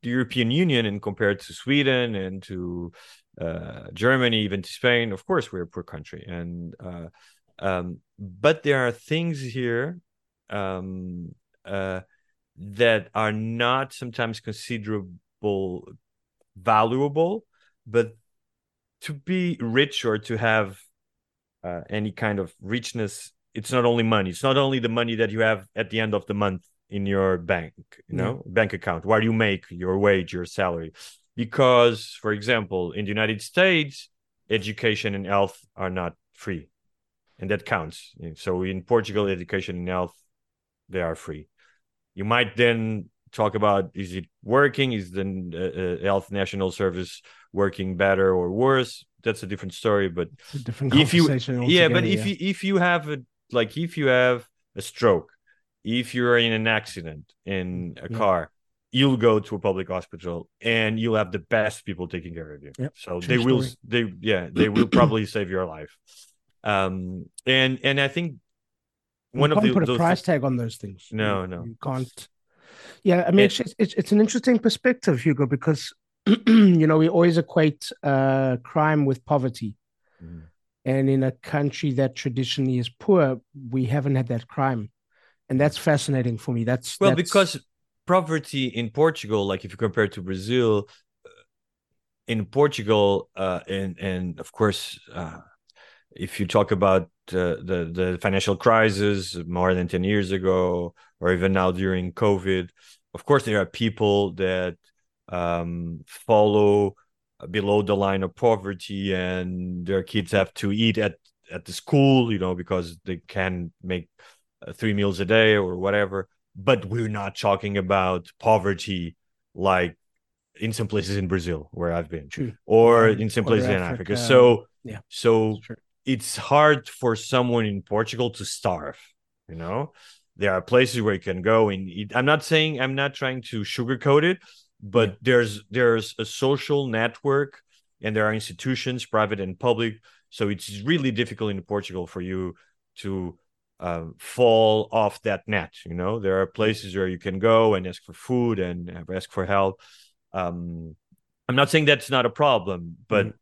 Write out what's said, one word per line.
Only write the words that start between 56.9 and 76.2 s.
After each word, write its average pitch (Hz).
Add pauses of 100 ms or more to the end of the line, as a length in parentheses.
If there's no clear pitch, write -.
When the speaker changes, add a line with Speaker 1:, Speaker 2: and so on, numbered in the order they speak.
Speaker 1:
in 90
a 85
Speaker 2:
Yeah. 110
Speaker 1:
car, 92 (420)
you'll 131
go 110
to 104
a 101
public 92
hospital 87 (120)
and 113
you'll 113
have 101
the 101
best 107
people 90
taking 85
care 78
of 69
you. 71
Speaker 2:
Yep. 135
Speaker 1:
So 90
Speaker 2:
True 87
Speaker 1:
they 123
will, 131
Speaker 2:
story. 131
Speaker 1:
they, 117
yeah, 92
they -
will 110
Speaker 2:
<clears throat> -
Speaker 1:
probably 113
save 101
your 92
life. 78 (680)
Um, 92 (200)
and, 131
and 139
I 139
think 170 (1000)
Speaker 2:
You 127
Speaker 1:
one 147
of 196
Speaker 2:
can't 214
Speaker 1:
the, -
Speaker 2:
put 185
a -
Speaker 1:
those 123
Speaker 2:
price 170
Speaker 1:
thi- 180
Speaker 2:
tag 139
on 131
those 117
things. 98
Speaker 1:
No, 104
Speaker 2:
You, 92
Speaker 1:
no. 85
Speaker 2:
you 113
can't. 131 (720)
Yeah, 180
I 175
mean, 202
Speaker 1:
It -
Speaker 2:
it's, -
it's, 214
it's -
an 208
interesting 226
perspective, 233
Hugo, 143
because, 139 (160)
<clears throat> -